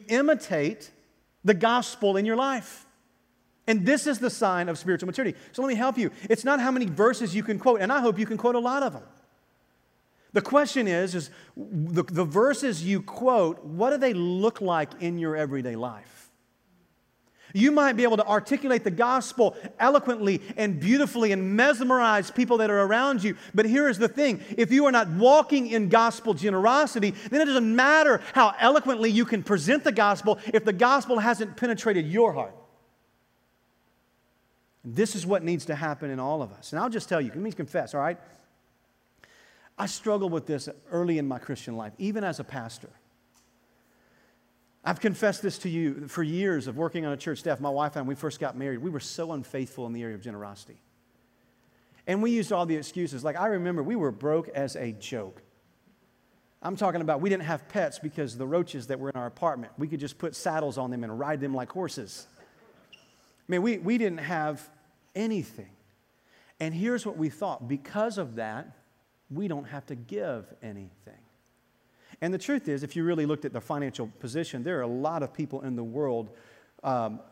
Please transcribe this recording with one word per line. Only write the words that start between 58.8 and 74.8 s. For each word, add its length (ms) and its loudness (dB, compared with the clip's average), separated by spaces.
that 120 -6
were 120 -8
in 60 -12
our 100 -6
apartment, 500 -4
we 120 -6
could 120 -8
just 160 -10
put 180 -8
saddles 440 -4
on 120 -6
them 140 -8
and 140 -8
ride 240 -4
them 100 -4
like 180 -6
horses. 560 -10
Man, 140 -2
we, 160 0
we 220 -2
didn't 220 -2
have 500 -6
anything. 540 -6
And 120 -6
here's 320 -4
what 140 -8
we 100 -2
thought. 400 -8
Because 480 -6
of 200 -8
that, 380 -10
we 180 -6
don't 180 -8
have 220 -14
to 60 -12
give 520 -8
anything. 560 -18
And 140 -4
the 40 -4
truth 280 -4
is, 160 -4
if 140 -12
you 80 -2
really 220 0
looked 180 -4
at 80 -8
the 80 -8
financial 480 -6
position, 460 -8
there 160 -4